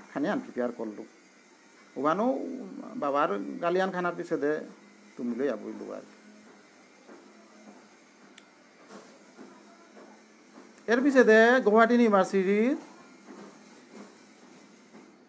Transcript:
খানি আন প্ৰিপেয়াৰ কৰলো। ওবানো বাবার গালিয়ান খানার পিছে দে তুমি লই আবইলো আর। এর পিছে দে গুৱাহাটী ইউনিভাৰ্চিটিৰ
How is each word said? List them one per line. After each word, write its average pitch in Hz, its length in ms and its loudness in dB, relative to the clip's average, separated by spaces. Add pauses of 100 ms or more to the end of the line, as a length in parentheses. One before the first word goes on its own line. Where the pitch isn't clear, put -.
(140)
খানি 143 140 -4
আন 175 120 -4
প্ৰিপেয়াৰ 120 380 -6
কৰলো। 107 260 -12 (920)
ওবানো 180 440 -2 (560)
বাবার 147 440 -2 (220)
গালিয়ান 185 300 0
খানার 175 260 -4
পিছে 170 200 -4
দে 147 220 -2 (580)
তুমি 120 180 -6
লই 135 140 -2
আবইলো 104 440 -10
আর। 104 80 -14 (4000)
এর 233 160 2
পিছে 269 200 6
দে 226 420 6
গুৱাহাটী 226 280 6
ইউনিভাৰ্চিটিৰ 208 840 2 (2500)